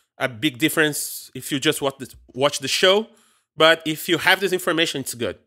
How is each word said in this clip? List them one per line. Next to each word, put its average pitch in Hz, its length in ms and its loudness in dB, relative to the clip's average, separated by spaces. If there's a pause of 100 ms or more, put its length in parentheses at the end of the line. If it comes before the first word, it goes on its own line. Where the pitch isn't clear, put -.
(180)
a 135 100 -2
big 123 300 -4
difference 151 760 -2
if - 160 -12
you 143 120 -2
just 151 200 0
watch 135 160 -2
the, 123 160 -14 (200)
watch 143 260 0
the 135 80 -6
show. 202 400 2 (480)
But 160 300 6
if 156 240 -6
you 165 80 2
have 185 240 4
this 185 100 0
information, 165 480 -2
it's - 140 -8
good. 110 340 -6